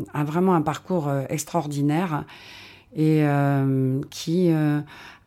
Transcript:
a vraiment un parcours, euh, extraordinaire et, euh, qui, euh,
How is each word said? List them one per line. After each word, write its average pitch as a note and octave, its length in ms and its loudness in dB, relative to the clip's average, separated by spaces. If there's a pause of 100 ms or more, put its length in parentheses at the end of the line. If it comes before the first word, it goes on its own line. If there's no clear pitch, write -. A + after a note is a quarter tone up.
(140)
a D3 100 -2
vraiment F3+ 300 2
un D#3+ 80 2
parcours, D3+ 460 -4
euh, C#3 200 -2
extraordinaire D3 960 -2 (720)
et, D#3 280 4
euh, C3+ 840 2
qui, F3 420 0
euh, D3+ 300 2 (460)